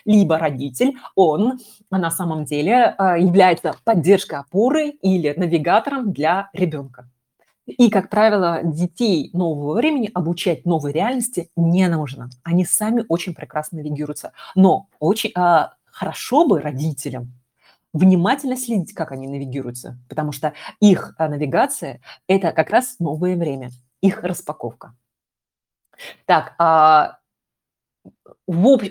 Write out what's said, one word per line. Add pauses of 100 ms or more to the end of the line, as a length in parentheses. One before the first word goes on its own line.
либо
родитель, (200)
он (320)
на
самом
деле,
а,
является
поддержкой,
опорой
или
навигатором
для
ребенка. (580)
И,
как
правило,
детей
нового
времени
обучать
новой
реальности
не
нужно. (140)
Они
сами
очень
прекрасно
навигируются. (240)
Но (120)
очень,
а, (120)
хорошо
бы
родителям (600)
внимательно
следить,
как
они
навигируются, (100)
потому
что (260)
их,
а,
навигация — (280)
это
как
раз
новое
время, (320)
их
распаковка. (1300)
Так,
а, (1300)
в
общ-,